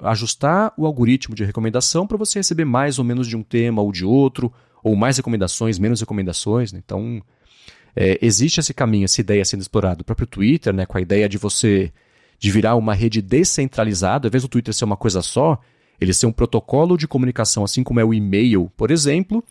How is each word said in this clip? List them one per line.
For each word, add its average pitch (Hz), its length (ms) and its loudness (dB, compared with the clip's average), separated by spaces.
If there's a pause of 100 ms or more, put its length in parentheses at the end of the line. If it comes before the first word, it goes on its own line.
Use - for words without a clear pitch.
ajustar 139 760 -2
o 151 100 -2
algoritmo 127 480 0
de 110 100 -4
recomendação 113 600 -2
pra 214 100 -4
você 208 220 -4
receber 165 260 -2
mais 135 340 0
ou 131 60 0
menos 120 220 -2
de 113 100 -6
um 110 60 -6
tema 117 400 0
ou 101 80 0
de 90 140 -6
outro, 127 480 2 (320)
ou 110 100 2
mais 120 220 2
recomendações, 113 640 -2
menos 110 220 0
recomendações, 104 720 -4
né? 92 120 -14
Então, 110 360 -8 (760)
é, 95 260 2
existe 117 380 2
esse - 120 -4
caminho, 107 320 0
essa - 160 0
ideia 101 240 0
sendo 98 160 -4
explorada. 92 420 -2
O - 20 -20
próprio 113 220 -4
Twitter, 110 460 0
né, 95 140 -2
com - 100 -6
a 92 40 -2
ideia 98 280 2
de 101 80 -6
você, 98 560 0 (460)
de 104 140 -2
virar 110 240 4
uma 110 180 0
rede 110 260 0
descentralizada, 110 1080 0
ao - 20 -4
invés 127 140 0
do 131 40 -8
Twitter 117 240 -2
ser - 120 -4
uma 104 120 0
coisa 95 240 -2
só, 139 380 0 (420)
ele 92 140 2
ser - 120 2
um 113 60 2
protocolo 139 640 0
de 156 120 -2
comunicação, 123 560 0
assim 127 180 0
como 120 160 0
é 113 60 4
o 113 100 4
e-mail, 101 600 2
por 110 160 0
exemplo, 170 580 0